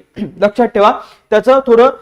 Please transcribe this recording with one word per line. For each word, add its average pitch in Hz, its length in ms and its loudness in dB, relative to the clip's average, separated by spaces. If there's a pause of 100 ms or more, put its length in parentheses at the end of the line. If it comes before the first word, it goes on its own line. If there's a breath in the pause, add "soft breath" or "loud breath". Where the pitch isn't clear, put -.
(180)
<clears throat> 185 240 -12
लक्षात 208 260 0
ठेवा, 214 260 0 (360 loud breath)
त्याचं 233 380 0
थोडं, 240 220 4 (120)